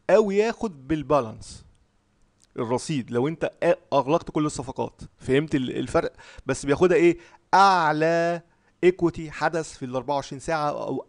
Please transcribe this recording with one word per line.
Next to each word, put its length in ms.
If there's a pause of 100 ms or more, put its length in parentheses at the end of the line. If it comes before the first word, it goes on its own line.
(100)
او 200
ياخد 580
بالبالانس 760 (920)
الرصيد 540
لو 180
انت 220 (120)
أ-، 160 (140)
اغلقت 380
كل 160
الصفقات. 540 (180)
فهمت 360
ال-، 160
الفرق؟ 420 (340)
بس 200
بياخدها 300
ايه؟ 220 (360)
اعلى 880 (420)
ايكويتي 460
حدث 480
في 60
ال 120
أربعة 180
وعشرين 260
ساعة، 300
او 380